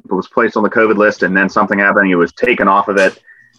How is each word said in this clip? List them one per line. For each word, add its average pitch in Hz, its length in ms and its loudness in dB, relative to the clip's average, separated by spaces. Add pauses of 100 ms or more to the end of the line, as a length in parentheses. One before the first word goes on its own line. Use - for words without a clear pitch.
was 92 180 -4
placed 113 300 -2
on 107 60 0
the 101 60 0
covid 110 280 0
list, 104 260 0
and 92 120 0
then 98 120 0
something 101 320 -2
happened. 101 280 2
He 92 80 2
was 85 180 0
taken 110 340 -2
off 98 220 2
of 98 80 -2
it. - 240 0 (380)